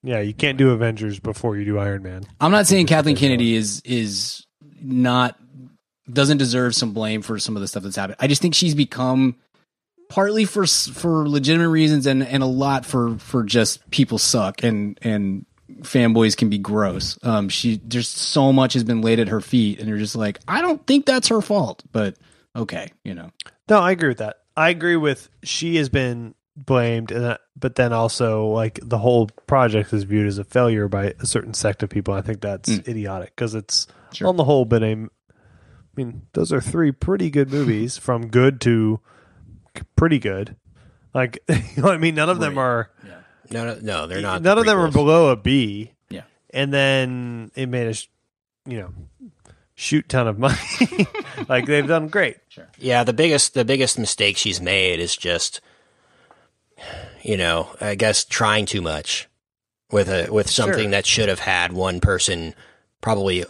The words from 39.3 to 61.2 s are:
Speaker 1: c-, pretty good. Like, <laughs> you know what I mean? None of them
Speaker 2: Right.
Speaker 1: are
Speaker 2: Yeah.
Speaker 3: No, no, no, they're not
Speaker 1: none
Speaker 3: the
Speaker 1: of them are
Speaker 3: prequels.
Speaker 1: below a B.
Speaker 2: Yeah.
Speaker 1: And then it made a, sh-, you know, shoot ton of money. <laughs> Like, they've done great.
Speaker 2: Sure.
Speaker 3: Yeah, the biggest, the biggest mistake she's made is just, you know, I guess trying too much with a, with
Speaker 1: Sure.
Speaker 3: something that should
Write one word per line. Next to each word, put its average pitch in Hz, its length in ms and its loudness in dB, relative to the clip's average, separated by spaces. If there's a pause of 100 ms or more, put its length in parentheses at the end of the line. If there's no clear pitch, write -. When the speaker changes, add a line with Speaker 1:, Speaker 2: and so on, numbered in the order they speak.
Speaker 1:
c-, - 60 -14 (120)
pretty 156 240 2
good. 101 380 -6 (560)
Like, 127 320 -2
<laughs> - 40 -2
you 156 60 4 (220)
know 139 60 -2
what 185 120 4
I - 20 -4
mean? 160 180 0
None 151 140 0
of 180 100 0
them 143 180 -4
Speaker 2:
Right. 131 60 -2
Speaker 1:
are 120 280 -2 (140)
Speaker 2:
Yeah. 98 60 -20 (420)
Speaker 3:
No, 117 120 -6
no, 113 160 -8
no, 87 260 -6
they're 92 140 -6
not 98 200 -4
Speaker 1:
none 185 140 4
Speaker 3:
the 226 60 2
Speaker 1:
of 220 60 2
them 202 120 4
are 165 100 2
Speaker 3:
prequels. 143 40 -4
Speaker 1:
below 147 380 6
a 120 60 2
B. 110 540 -2 (180)
Speaker 2:
Yeah. 95 120 -14 (320)
Speaker 1:
And 139 200 -4
then 127 800 -2
it 131 120 -6
made 120 200 -2
a, 110 60 -2
sh-, - 140 -12 (580)
you 120 140 -10
know, 90 140 -14 (840)
shoot - 340 -2
ton 123 180 2
of 104 120 -4
money. 127 200 2
<laughs> - 480 0 (420)
Like, 123 160 0
they've 143 220 2
done 160 200 0
great. 160 300 -2 (120)
Speaker 2:
Sure. - 180 -20 (100)
Speaker 3:
Yeah, 123 260 2
the 117 100 0
biggest, 151 420 2
the 123 100 2
biggest 135 320 0
mistake 101 400 0
she's 92 240 -2
made 90 380 0
is 85 180 -4
just, - 420 -4 (1600)
you 104 160 -2
know, 85 320 0 (100)
I 104 160 -4
guess 107 300 0
trying 107 400 0
too 98 160 -4
much 78 460 -6 (640)
with 98 180 2
a, 90 220 -2
with 107 180 2
Speaker 1:
Sure. 113 160 0
Speaker 3:
something 104 260 0
that 98 140 0
should 107 240 0